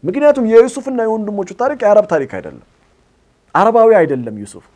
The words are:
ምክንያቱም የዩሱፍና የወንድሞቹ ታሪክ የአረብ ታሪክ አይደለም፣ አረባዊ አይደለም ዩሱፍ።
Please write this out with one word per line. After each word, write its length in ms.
ምክንያቱም 420
የዩሱፍና 560
የወንድሞቹ 540
ታሪክ 240
የአረብ 280
ታሪክ 260
አይደለም፣ 320
አረባዊ 400
አይደለም 420
ዩሱፍ። 280